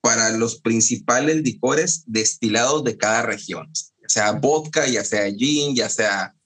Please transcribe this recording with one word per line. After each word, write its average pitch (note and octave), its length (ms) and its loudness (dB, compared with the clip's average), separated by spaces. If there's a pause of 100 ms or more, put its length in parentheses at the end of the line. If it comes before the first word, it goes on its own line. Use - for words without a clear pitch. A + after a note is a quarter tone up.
para A2+ 300 2
los A2+ 300 -2
principales B2 800 2
licores C#3 640 0
destilados A2+ 760 0
de A#2+ 120 -2
cada A2 260 0
región, - 480 -8 (320)
ya - 60 -20
sea G#2+ 240 2
vodka, D3+ 560 0
ya A#2 160 -2
sea G#2 260 0
gin, C#3+ 440 0
ya A2 140 0
sea G2+ 460 -2 (120)